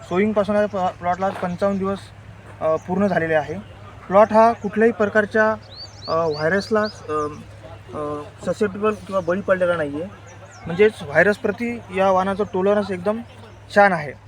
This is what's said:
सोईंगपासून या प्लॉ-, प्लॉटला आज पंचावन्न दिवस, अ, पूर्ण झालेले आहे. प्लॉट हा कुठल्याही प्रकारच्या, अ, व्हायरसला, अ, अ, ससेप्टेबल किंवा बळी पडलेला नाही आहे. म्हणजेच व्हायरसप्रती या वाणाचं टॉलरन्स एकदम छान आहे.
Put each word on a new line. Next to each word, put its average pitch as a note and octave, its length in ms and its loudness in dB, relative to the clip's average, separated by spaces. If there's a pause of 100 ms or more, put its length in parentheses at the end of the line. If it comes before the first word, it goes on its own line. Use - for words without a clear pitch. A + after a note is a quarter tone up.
सोईंगपासून G#3 460 0
या G#3 100 2
प्लॉ-, F#3+ 340 -4
प्लॉटला F3+ 260 -2
आज F#3+ 80 -2
पंचावन्न G3 440 -4
दिवस, F#3+ 220 -4 (640)
अ, D#3+ 140 0
पूर्ण F3+ 320 0
झालेले E3 260 0
आहे. D#3 480 -4 (200)
प्लॉट G3+ 320 6
हा A3+ 180 6
कुठल्याही A3 400 2
प्रकारच्या, G#3+ 600 2 (560)
अ, E3 200 0
व्हायरसला, F3+ 540 0
अ, G#3 320 -6 (840)
अ, D3 240 -8 (240)
ससेप्टेबल G3+ 480 -2
किंवा F#3+ 280 -4
बळी F3+ 200 -2
पडलेला F3+ 340 2
नाही D3 260 -4
आहे. G3 100 -10 (540)
म्हणजेच G3 360 4
व्हायरसप्रती G3+ 760 0 (160)
या F#3+ 160 4
वाणाचं F#3+ 320 0 (100)
टॉलरन्स G3 380 0
एकदम G3 300 -4 (540)
छान G3+ 180 8
आहे. D3 200 -6 (140)